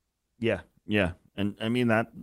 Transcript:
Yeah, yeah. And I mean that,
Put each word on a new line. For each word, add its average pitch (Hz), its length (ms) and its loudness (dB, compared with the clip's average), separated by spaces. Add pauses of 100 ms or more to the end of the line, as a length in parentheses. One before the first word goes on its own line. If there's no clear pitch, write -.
(380)
Yeah, 110 220 -2 (260)
yeah. 98 260 2 (240)
And 101 240 -2
I 110 80 -4
mean 120 200 2
that, 113 200 2 (140)